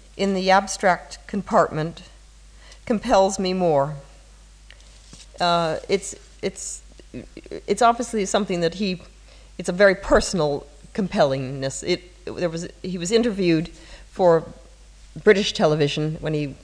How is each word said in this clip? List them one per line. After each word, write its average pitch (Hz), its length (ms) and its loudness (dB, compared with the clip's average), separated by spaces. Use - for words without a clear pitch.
in 196 160 -2
the 185 160 -2
abstract 190 760 2
compartment 170 760 -2
compels 202 500 2
me 185 160 -2
more." 151 420 0
Uh, 170 380 0
it's, 196 260 -2
it's, - 400 -8
it's 202 140 0
obviously 233 440 2
something 190 360 -2
that 170 140 0
he, 185 260 -4
it's 180 120 -6
a 190 40 -4
very 190 220 6
personal 160 680 0
compellingness. 139 880 -2
It, 170 200 -2
there 170 240 -4
was, 165 180 -8
he 185 160 -8
was 175 140 -4
interviewed 190 580 0
for 170 360 4
British 208 300 4
television 156 680 0
when 156 140 -4
he 147 300 -4